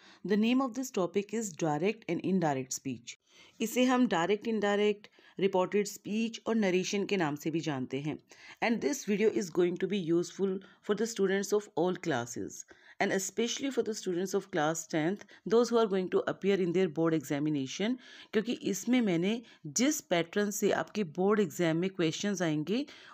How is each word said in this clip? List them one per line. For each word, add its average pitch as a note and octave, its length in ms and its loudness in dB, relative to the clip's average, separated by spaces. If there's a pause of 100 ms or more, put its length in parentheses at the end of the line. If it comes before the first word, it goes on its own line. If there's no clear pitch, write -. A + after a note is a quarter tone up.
(240)
The G3+ 140 2
name B3 240 4
of B3+ 100 -4
this C4 180 -6
topic G3 440 -2
is A3 180 -4
direct E3+ 560 -2
and F3 140 -2
indirect D#3 500 0
speech। - 460 -10 (420)
इसे A3+ 240 2
हम B3+ 240 4
direct, F#3+ 380 0
indirect, G#3 640 0 (280)
reported F#3+ 480 2
speech A3 600 -4
और A3+ 80 2
नरेशन F#3+ 520 2
के G3+ 100 0
नाम D3+ 200 0
से E3 140 -6
भी D#3+ 100 -2
जानते C3+ 400 -4
हैं। D3 180 -4 (440)
And A3 180 0
this C#4 240 -2
video G#3 240 2
is G3+ 220 -2
going F3 260 2
to F#3+ 100 -4
be G3 120 -2
useful F3 600 -2 (220)
for G#3 140 -2
the A3+ 120 0
students G3 460 0
of G#3 240 0
all F3 180 2
classes A#2+ 680 -4 (360)
and G3 120 0
especially A#3 580 -2
for A#3+ 120 0
the G#3+ 120 -6
students F#3 400 -4
of F#3+ 160 -4
class D#3+ 360 0
tenth, E3+ 380 -2 (220)
those A#3 240 4
who A#3 80 4
are A3+ 80 4
going F#3 240 0
to G3 200 2
appear G3 340 2
in E3+ 80 0
their F#3 160 4
board D#3+ 260 2
examination, D3+ 840 -2 (360)
क्योंकि A3 200 0 (200)
इसमें B3 280 0
मैंने G3+ 400 2 (260)
जिस B3 340 0 (100)
pattern F#3 480 0
से G3+ 120 2 (120)
आपके G#3 220 -4 (160)
board G3+ 200 4
exam E3 360 0
में F3+ 140 0
questions F3+ 520 -2
आएंगे, E3 420 0 (300)